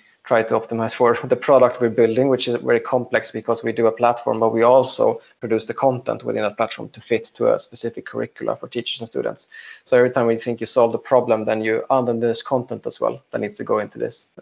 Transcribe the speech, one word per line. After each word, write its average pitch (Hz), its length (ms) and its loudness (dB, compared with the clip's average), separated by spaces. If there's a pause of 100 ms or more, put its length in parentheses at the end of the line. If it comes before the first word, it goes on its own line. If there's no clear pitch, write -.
(240)
try 113 200 2
to 113 100 -4
optimize 113 400 -2
for 117 280 2
<laughs> 131 60 -8
the 127 80 0
product 123 460 4
we're 120 80 2
building, 117 400 2
which 127 180 0
is 120 80 -2
very 120 240 0
complex 117 520 -2
because 113 320 -4
we 113 80 -2
do 113 160 2
a 110 40 2
platform, 120 480 0
but 113 140 2
we 113 80 2
also 117 580 4 (200)
produce 110 260 -2
the - 80 -8
content 120 500 -2
within 113 200 -4
that 104 140 -4
platform 113 320 -6
to - 120 -20
fit 113 240 -2
to 113 280 0
a 110 60 0
specific - 460 -10
curricula 113 500 -6
for - 120 -12
teachers - 340 -8
and 117 60 -10
students. - 400 -8 (360)
So - 140 2
every 123 140 6
time 123 160 0
we 117 100 2
think 117 220 -6
you 110 80 -4
solve 117 240 4
the 117 80 -4
problem, 120 460 2
then 110 160 -2
you, 110 280 0
"Oh, 135 140 2
then 117 160 -2
there's 113 240 0
content 120 420 -4
as 113 160 -8
well 117 200 -2 (100)
that 117 100 -4
needs 104 140 -6
to 117 80 -10
go 107 160 0
into 104 180 -8
this, 117 300 -8 (140)